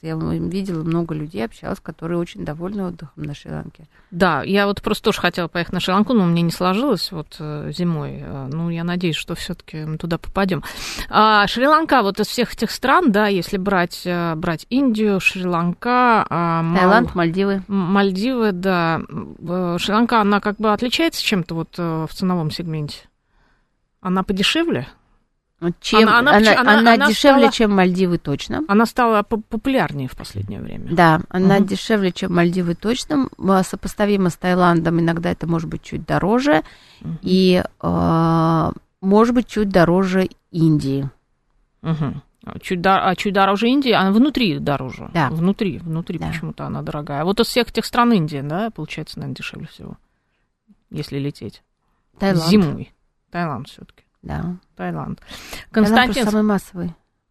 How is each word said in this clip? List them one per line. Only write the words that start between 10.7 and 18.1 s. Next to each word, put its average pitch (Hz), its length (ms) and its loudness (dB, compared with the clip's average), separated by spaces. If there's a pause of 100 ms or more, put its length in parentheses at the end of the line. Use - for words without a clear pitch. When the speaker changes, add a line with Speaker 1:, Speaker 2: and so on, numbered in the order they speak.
Speaker 2:
А, 214 380 4
Шри-Ланка, 302 540 4
вот 196 180 -2
из 208 80 0
всех - 260 -4
этих - 180 -4
стран, 294 400 2
да, 208 160 4
если 196 300 -2
брать, 185 480 0
э, 175 300 -2
брать 160 340 -4
Индию, 214 500 2
Шри-Ланка, 185 1080 0
а, 165 320 0
Мал- 165 180 2
Speaker 1:
Таиланд, 202 360 4
Мальдивы. 185 520 0
Speaker 2:
М, 196 80 -4
Мальдивы, 202 800 0